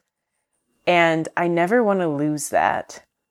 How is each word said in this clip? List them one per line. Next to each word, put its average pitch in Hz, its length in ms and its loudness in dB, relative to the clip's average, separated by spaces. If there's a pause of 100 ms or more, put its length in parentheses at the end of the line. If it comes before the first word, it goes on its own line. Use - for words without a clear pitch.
(840)
And 165 500 2
I 175 120 0
never 175 360 2
want 196 180 0
to 170 60 -2
lose 151 420 -4
that. - 540 -2 (280)